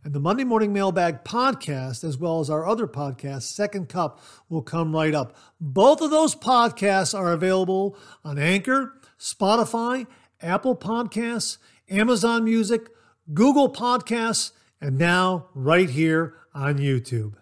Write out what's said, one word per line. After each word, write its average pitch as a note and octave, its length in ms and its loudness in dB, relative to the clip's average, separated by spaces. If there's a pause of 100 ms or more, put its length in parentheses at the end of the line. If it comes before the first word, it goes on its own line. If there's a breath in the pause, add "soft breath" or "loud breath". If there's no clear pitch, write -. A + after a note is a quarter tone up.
and C#3+ 80 -6
the C#3+ 60 -2
Monday G#3+ 240 0
Morning A3 280 2
Mailbag F3+ 520 0
podcast, D3 800 -4
as D3 120 -4
well E3 220 -2
as C#3+ 100 -2
our D#3 160 -2
other A3 220 0
podcast, C#3 560 -8
Second G3+ 460 -6
Cup, E3+ 320 -4 (280 loud breath)
will D#3+ 140 -6
come E3 320 -4
right D#3 180 2
up. C#3 240 -4 (240 soft breath)
Both G3 400 4
of D#4 120 0
those D#4 240 4
podcasts G3+ 760 2
are F#3 200 0
available F#3+ 680 0 (260 loud breath)
on D3 140 -6
Anchor, G3+ 640 0 (180 soft breath)
Spotify, A#3 880 0 (340 soft breath)
Apple G#3 360 -2
Podcasts, A#3 840 -6 (320 soft breath)
Amazon A3+ 540 2
Music, A3+ 420 0 (480 soft breath)
Google C4 340 6
Podcasts, A#3 840 -2 (280 soft breath)
and C3+ 160 -4
now F3 580 2
right D#3 360 2
here D#3+ 460 0 (180 loud breath)
on C#3+ 240 -2
YouTube. A#2+ 640 -2